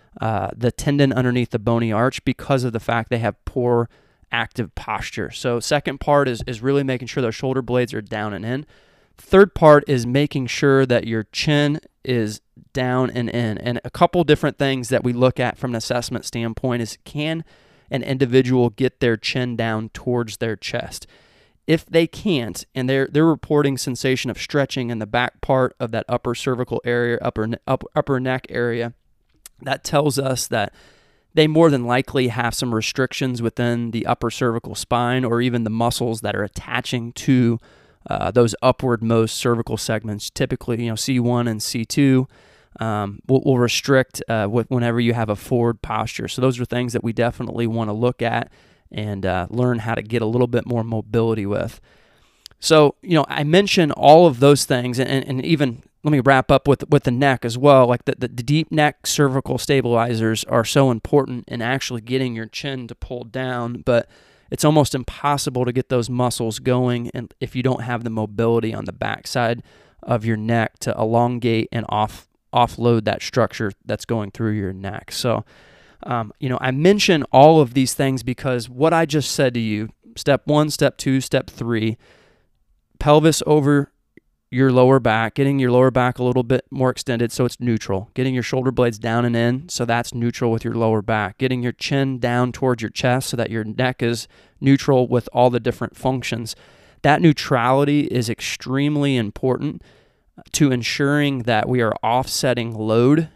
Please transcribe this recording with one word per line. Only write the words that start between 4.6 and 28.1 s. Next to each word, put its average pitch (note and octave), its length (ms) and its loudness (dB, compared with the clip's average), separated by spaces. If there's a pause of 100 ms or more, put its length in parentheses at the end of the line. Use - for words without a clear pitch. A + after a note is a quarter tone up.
posture. - 560 -8
So A#2+ 280 -4
second C#3+ 400 -4
part C#3+ 280 2
is, A#2 180 -4
is A#2 160 -10
really C#3 220 2
making B2+ 240 -4
sure - 140 -6
those A2+ 140 -2
shoulder C3 260 -4
blades A#2+ 320 -2
are A2 80 -6
down G#2 320 -8
and F#2+ 100 -8
in. B2+ 220 -6 (520)
Third - 380 6
part D3+ 320 8
is B2 180 0
making C3+ 420 -2
sure C3+ 380 4
that A#2+ 220 2
your A2+ 240 -2
chin D3 480 0 (240)
is A2 380 -2 (320)
down B2+ 360 0
and A#2+ 200 -4
in. A2+ 280 -2
And A#2+ 260 -6
a - 60 -12
couple F3 340 2
different D3 360 2
things C3 300 -2
that C3 140 0
we B2 100 0
look B2 260 2
at B2 180 -2
from C3 140 -6
an A#2+ 40 -4
assessment A#2+ 500 -6
standpoint A#2 580 -4
is, - 220 -10
can D#3+ 380 -6 (460)
an B2+ 140 -4
individual B2+ 640 2
get A#2 300 -4
their A#2 180 2
chin B2 380 -4
down A2+ 340 -4
towards A#2+ 480 -4
their A2+ 180 -4
chest? - 520 -10 (580)
If D#3+ 200 0
they E3 220 2
can't, C3 560 -4 (100)
and B2+ 160 -2
they're, C3+ 220 0
they're D3 140 4
reporting D3 520 2
sensation C3 540 -4
of - 80 -10
stretching C3 500 -4
in A#2+ 100 -6
the G#2+ 80 -8
back A#2+ 340 -4
part C3 380 0
of A#2 120 -6
that A2+ 160 -4
upper A#2+ 260 -4
cervical B2 520 -4
area, A#2+ 360 0
upper A2 240 -4
ne-, A2+ 120 -4 (100)
up-, C3 160 -2 (100)
upper C#3 260 0